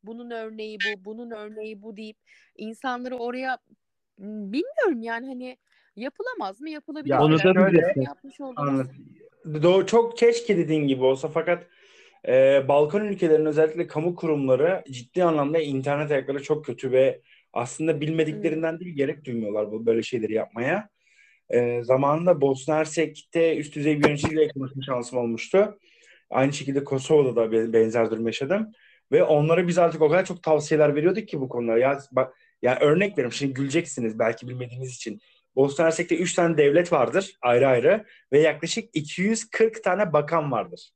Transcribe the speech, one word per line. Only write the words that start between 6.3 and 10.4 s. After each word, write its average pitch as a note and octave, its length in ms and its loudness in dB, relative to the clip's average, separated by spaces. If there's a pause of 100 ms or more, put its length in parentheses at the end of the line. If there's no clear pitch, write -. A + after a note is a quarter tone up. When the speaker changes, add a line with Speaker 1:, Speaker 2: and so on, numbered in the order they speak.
Speaker 1:
mı? D#4 80 -14
Yapılabilir. D4+ 440 -8
Speaker 2:
Ya B2+ 80 2
Speaker 3:
Onu D#3 160 4
da F3+ 40 0
Speaker 2:
şöyle, F#3 300 2
Speaker 3:
diyecektim. E3+ 320 2
Speaker 1:
Yapmış G3 380 -14
olduğumuz A#3 280 -6
Speaker 2:
anlat-, C3+ 220 -4 (720)
doğru, F#3 220 4
çok A#3 320 2
keşke A#3 400 2